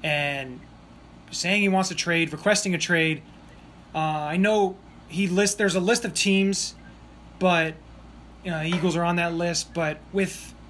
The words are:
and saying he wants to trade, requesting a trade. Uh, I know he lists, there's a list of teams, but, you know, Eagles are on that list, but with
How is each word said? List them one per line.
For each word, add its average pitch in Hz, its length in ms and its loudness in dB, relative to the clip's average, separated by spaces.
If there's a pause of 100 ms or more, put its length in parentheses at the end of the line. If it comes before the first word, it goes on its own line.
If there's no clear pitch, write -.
and 143 560 -4 (720)
saying 196 300 0
he 196 60 4
wants 190 200 2
to 180 80 -6
trade, 165 360 0
requesting 196 420 2
a 160 40 0
trade. 160 440 2 (720)
Uh, 160 40 -2
I 156 380 -2
know 196 400 2 (320)
he 190 180 -2
lists, 190 300 2
there's 196 180 2
a 190 60 2
list 233 240 2
of 180 100 -6
teams, 196 640 0 (640)
but, 165 340 2 (720)
you 180 80 -6
know, 156 100 -4
Eagles 170 320 0
are 170 80 0
on 175 140 0
that 170 180 -2
list, 170 400 -4
but 151 240 -2 (140)
with - 420 -4 (160)